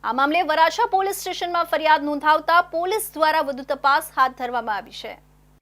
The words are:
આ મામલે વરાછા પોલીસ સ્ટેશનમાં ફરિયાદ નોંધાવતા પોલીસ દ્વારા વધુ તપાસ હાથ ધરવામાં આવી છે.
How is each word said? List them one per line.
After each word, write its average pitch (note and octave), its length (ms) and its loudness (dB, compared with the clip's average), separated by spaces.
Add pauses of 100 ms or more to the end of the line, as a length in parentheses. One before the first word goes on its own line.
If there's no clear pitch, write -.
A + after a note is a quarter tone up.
આ A3 100 -4
મામલે D4 280 2
વરાછા D#4+ 440 2
પોલીસ G4 300 0
સ્ટેશનમાં F4 480 -4
ફરિયાદ D#4 400 2
નોંધાવતા D#4 580 2
પોલીસ F4+ 520 -4
દ્વારા D#4 280 2
વધુ C4+ 220 -6
તપાસ C#4+ 520 0
હાથ C4 220 2
ધરવામાં A#3+ 380 -4
આવી A3 160 -10
છે. - 260 -14 (440)